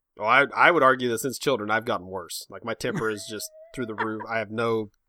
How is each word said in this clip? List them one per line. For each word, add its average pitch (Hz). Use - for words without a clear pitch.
Well, 107
I, 135
I 135
would 156
argue 127
that 113
since 131
children, 107
I've 113
gotten 98
worse. 92
Like, 98
my 113
temper 113
is 104
just 104
<laughs> -
through 127
the 107
roof. 110
I 113
have 104
no 113